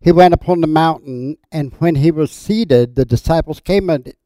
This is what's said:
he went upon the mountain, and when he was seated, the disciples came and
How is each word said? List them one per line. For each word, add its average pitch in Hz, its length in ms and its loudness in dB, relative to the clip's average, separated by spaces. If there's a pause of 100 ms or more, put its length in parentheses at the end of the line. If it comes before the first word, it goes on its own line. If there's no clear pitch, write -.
he 170 120 2
went 175 200 6
upon 175 280 -2
the 160 60 0
mountain, 151 680 -4 (160)
and 143 220 -6
when 165 220 -2
he 151 140 2
was 151 200 -2
seated, 139 640 0
the 131 100 0
disciples 156 560 -4
came 190 300 -2
and - 240 -6 (120)